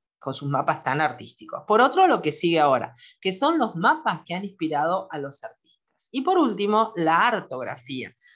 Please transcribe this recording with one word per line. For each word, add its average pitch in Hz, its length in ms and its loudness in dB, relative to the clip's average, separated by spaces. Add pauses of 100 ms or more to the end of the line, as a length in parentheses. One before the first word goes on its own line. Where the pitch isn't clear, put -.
(200)
con - 140 -8
sus 143 140 -10
mapas 139 360 -2
tan 135 180 -2
artísticos. - 680 -8
Por 214 140 6
otro, 330 260 4
lo 226 140 2
que 151 100 -2
sigue 170 260 0
ahora, 135 380 2 (240)
que 190 140 -2
son 302 240 0
los 226 180 0
mapas 214 500 0
que - 80 -8
han 185 120 -6
inspirado 170 640 -4
a 165 60 -10
los 139 260 -10
artistas. - 680 -20
Y 262 100 -4
por 370 160 2
último, 214 580 2
la 170 320 2
artografía, 127 840 -6 (220)